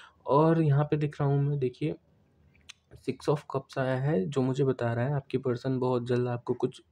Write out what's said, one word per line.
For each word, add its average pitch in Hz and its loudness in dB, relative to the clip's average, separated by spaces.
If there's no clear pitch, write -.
और 160 4
यहाँ 147 4
पे 151 -2
दिख 147 -4
रहा 143 2
हूँ 143 2
मैं, 143 -2
देखिए 135 -4
Six 131 -4
of 147 2
Cups - -8
आया 131 0
है 147 0
जो 139 0
मुझे 131 2
बता 123 0
रहा 117 0
है 143 0
आपके 135 -2
पर्सन 127 -2
बहुत 123 0
जल्द 123 0
आपको 123 -4
कुछ 127 -4